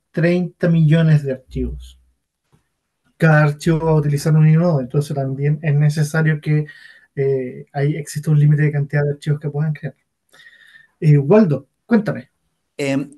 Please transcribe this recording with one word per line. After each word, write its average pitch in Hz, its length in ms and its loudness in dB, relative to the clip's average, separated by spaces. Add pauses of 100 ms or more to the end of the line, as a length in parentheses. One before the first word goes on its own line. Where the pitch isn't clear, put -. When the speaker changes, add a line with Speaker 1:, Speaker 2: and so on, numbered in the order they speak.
Speaker 1:
treinta 175 580 -2
millones 160 560 2
de 135 80 -6
archivos. - 680 -10 (1160)
Cada 156 280 4
archivo 151 360 0
va 160 120 -2
a 156 40 2
utilizar 147 400 0
un 156 140 6
inodo, 160 320 2
entonces 143 340 -4
también 139 460 -4
es 151 120 -2
necesario 151 680 0
que, 151 240 -2 (500)
eh, 135 560 -4
ahí 143 240 -2
exista 151 340 -8
un 151 100 2
límite 147 240 2
de 151 80 0
cantidad 147 320 -2
de 147 80 -2
archivos 143 280 -6
que 151 100 -10
puedan 151 240 -4
crear. - 220 -14 (1040)
Eh, 151 180 4
Waldo, 147 500 2 (180)
cuéntame. 156 440 -2 (480)
Speaker 2:
Em, 139 400 -4